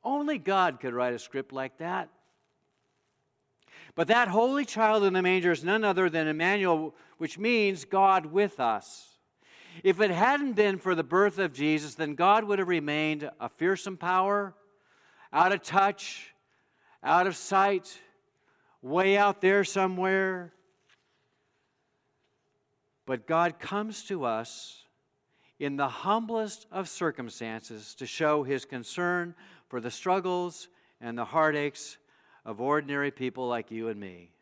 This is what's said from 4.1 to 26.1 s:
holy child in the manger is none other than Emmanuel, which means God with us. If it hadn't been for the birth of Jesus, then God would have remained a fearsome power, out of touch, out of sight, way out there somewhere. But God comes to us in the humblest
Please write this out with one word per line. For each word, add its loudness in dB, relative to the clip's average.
holy 2
child 2
in 4
the 2
manger 4
is 0
none 0
other 2
than 0
Emmanuel, 0
which -8
means 0
God 4
with 0
us. -4
If 4
it 4
hadn't 2
been 4
for 0
the 0
birth 2
of 0
Jesus, 0
then -4
God 4
would 0
have -2
remained -2
a -8
fearsome -2
power, 0
out 4
of -4
touch, -2
out 4
of -2
sight, 0
way 2
out 4
there 4
somewhere. -2
But -4
God 0
comes -6
to -6
us -8
in -6
the 0
humblest -4